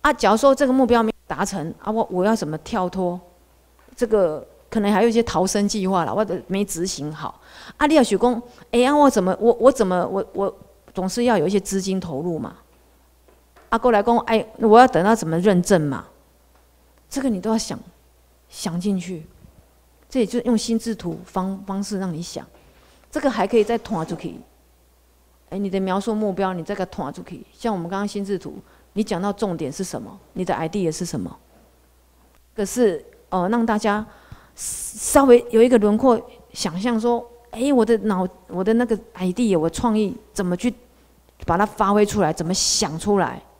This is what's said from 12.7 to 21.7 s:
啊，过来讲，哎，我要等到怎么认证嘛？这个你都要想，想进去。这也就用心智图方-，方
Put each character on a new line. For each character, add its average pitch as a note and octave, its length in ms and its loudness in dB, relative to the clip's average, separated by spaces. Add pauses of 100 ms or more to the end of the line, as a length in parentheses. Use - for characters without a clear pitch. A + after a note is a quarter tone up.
啊， - 80 0
过 B3 140 2
来 G#3 120 4
讲， A#3 180 2
哎， A3+ 260 0 (120)
我 G#3+ 200 8
要 B3+ 80 10
等 F3 180 2
到 G#3+ 100 4
怎 A3 120 -4
么 D#3+ 140 0
认 F#3 220 4
证 F3 180 4
嘛？ C#3 260 -4 (1040)
这 C#4 100 -6
个 C4+ 80 -2
你 G3+ 120 -2
都 G#3 100 -4
要 A3 80 2
想， - 200 -6 (680)
想 F3 320 -6
进 G3 180 -2
去。 F3 280 -10 (840)
这 C4 120 -2
也 G#3+ 60 2
就 A#3+ 140 -4
用 A#3+ 160 0
心 A3+ 220 0
智 A3+ 160 -4
图 E3+ 300 -8
方-， F#3+ 420 -6
方 G3 160 -6